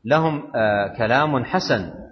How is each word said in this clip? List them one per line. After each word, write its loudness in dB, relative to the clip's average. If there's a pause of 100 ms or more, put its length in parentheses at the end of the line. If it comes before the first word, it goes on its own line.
لهم، 0
آه، 0
كلام 2
حسن -2 (220)